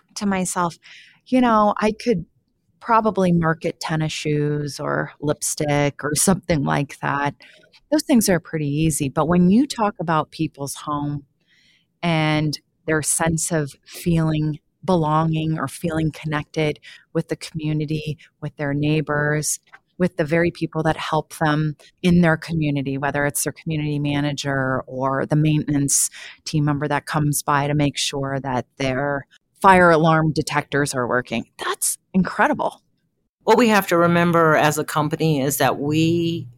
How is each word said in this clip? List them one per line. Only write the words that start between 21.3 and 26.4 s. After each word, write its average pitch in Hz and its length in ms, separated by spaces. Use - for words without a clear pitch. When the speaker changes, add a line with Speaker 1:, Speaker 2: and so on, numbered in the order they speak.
Speaker 1:
them 151 380
in 175 180
their 160 160
community, 143 600
whether 143 300
it's - 160
their 147 100
community 151 460
manager 143 880
or 135 400
the - 100
maintenance 147 720